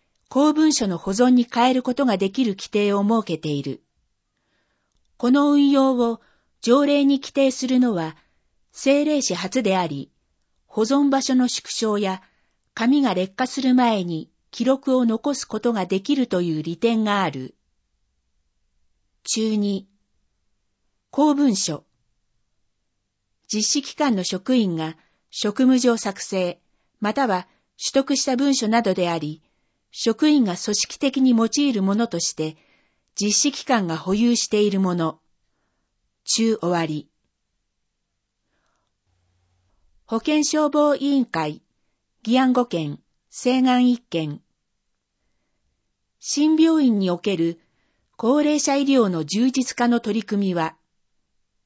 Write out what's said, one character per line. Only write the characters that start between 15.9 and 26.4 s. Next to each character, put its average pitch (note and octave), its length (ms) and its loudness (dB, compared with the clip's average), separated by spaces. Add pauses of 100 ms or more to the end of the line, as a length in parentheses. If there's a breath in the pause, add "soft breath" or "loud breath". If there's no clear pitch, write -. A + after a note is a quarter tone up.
き C#4 160 -2
る B3+ 100 0
と F#3 140 -2
い E3 200 -2
う - 20 -6
利 E3 160 -8
点 A3+ 260 0
が G3+ 180 0
あ F3 60 0
る。 C3 260 -10 (1700)
中 A3 300 -2
二、 G3+ 320 -4 (1200)
公 D4 240 2
文 C#4 200 2
書。 - 300 -6 (1700)
実 G#3+ 100 -4
施 C#4 200 -2
機 - 120 -14
関 C4+ 220 0
の F3+ 80 -4
職 G3 320 -2
員 G3 180 0
が D#3+ 220 -6 (340)
職 - 280 -6
務 C4 200 4
上 A#3+ 200 0
作 - 260 -8
成、 F3+ 340 -4 (400)